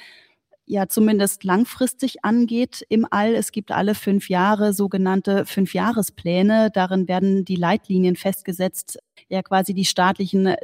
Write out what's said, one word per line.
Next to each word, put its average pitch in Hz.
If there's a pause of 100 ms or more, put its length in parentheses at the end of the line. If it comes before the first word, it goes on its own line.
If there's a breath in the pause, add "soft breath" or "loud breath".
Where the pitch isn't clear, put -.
(680 loud breath)
ja 196
zumindest 214
langfristig 240
angeht 233
im 226
All. 220
Es 214
gibt -
alle 202
fünf 196
Jahre 202
sogenannte 196
Fünfjahrespläne. 202
Darin 185
werden 190
die 185
Leitlinien 180
festgesetzt, - (300 soft breath)
ja 185
quasi 190
die 185
staatlichen 190